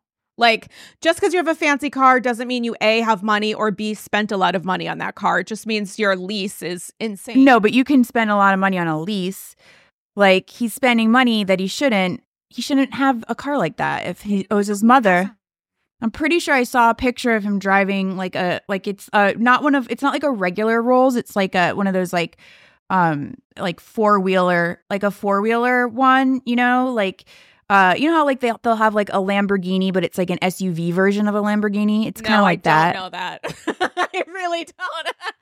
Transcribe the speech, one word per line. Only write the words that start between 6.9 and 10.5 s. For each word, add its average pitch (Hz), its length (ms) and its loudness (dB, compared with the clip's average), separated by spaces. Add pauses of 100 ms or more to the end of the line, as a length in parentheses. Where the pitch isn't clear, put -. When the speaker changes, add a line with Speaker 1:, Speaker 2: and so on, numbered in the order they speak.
Speaker 1:
insane. 226 460 0
Speaker 2:
No, 254 160 8
but 208 140 2
you 254 100 2
can 262 200 2
spend 226 260 -2
a 208 60 0
lot 196 180 4
of 190 60 0
money 190 180 0
on 170 80 -2
a 160 120 -2
lease. 185 560 -6 (600)
Like, 190 320 4
he's 233 240 -6